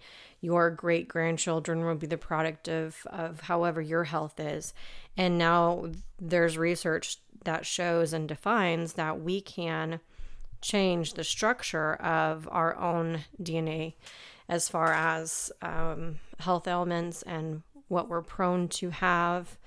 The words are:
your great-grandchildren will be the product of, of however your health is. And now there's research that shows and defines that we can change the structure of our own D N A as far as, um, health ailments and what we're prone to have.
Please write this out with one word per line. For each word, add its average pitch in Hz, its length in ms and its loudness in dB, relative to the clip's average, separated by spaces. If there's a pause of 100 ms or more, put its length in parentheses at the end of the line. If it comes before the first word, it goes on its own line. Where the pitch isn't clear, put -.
(400)
your 170 300 4
great-grandchildren 165 1120 0
will 165 120 0
be 151 100 -6
the 160 100 -2
product 160 520 -2
of, 160 420 -4
of 165 300 -6
however 170 420 0
your 165 220 0
health 156 360 -4
is. 151 320 -6 (440)
And 180 200 4
now 170 540 4 (280)
there's 170 380 4
research 165 640 0 (260)
that 160 220 -2
shows 170 460 2
and 156 140 -2
defines 170 680 0
that 160 260 -2
we 185 200 -2
can 165 600 -4 (640)
change 180 500 2
the 160 100 -8
structure 160 720 0
of 160 540 0
our 165 260 2
own 165 440 0 (200)
D 165 180 -2
N 160 100 0
A 160 280 -4 (520)
as 175 200 0
far 160 260 4
as, 160 640 0
um, 165 600 0 (200)
health 180 260 2
ailments 175 560 0
and 160 400 -6 (260)
what 175 200 0
we're 170 140 -2
prone 180 440 2
to 180 240 -4
have. 175 760 0